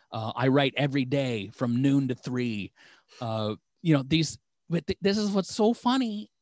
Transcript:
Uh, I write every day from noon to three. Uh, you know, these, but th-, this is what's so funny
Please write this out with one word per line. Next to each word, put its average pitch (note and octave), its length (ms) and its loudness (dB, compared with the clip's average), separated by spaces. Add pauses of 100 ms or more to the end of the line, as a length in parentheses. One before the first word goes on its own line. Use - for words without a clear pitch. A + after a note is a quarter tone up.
(100)
Uh, A2 240 -6
I B2+ 140 2
write C#3 280 4
every C3+ 280 0
day B2 500 -2
from A#2+ 260 0
noon C#3 280 4
to B2 80 -4
three. A#2+ 560 -4 (480)
Uh, A2 340 -4 (280)
you D#3+ 120 4
know, C#3 100 4
these, D3+ 320 0 (320)
but E3 200 -4
th-, F#3+ 120 -6
this G3 160 2
is G#3 140 0
what's G3 240 -2
so A3+ 180 4
funny A#3 680 -2